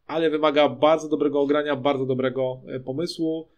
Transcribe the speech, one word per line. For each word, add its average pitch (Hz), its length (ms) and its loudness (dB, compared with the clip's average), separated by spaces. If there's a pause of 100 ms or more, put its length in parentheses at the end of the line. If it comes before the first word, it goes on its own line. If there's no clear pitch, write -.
ale 160 220 0
wymaga 151 400 4
bardzo 156 400 2
dobrego 143 320 0
ogrania, 147 340 0
bardzo 135 300 0
dobrego, 127 600 -2
e, 135 120 -8
pomysłu. 160 680 -6 (100)